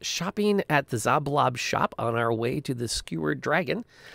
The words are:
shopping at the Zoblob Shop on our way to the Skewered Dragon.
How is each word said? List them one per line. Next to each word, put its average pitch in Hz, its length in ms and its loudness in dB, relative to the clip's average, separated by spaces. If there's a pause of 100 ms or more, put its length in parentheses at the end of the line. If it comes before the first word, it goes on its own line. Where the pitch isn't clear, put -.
shopping 202 680 0
at 143 200 2
the - 80 -2
Zoblob 131 640 2
Shop - 380 0
on 117 200 -2
our 117 180 2
way 120 280 0
to 139 120 -2
the 120 140 -2
Skewered 151 520 -2
Dragon. 175 440 0 (300)